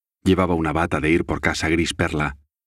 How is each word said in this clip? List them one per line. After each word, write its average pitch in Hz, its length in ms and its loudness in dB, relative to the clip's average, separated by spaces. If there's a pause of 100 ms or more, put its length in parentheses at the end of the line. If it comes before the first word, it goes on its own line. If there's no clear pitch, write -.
(240)
Llevaba 90 300 4
una 80 180 0
bata 80 280 0
de 76 100 0
ir 85 140 2
por 76 160 -4
casa 80 280 -2
gris 82 260 0
perla, 76 440 -2 (280)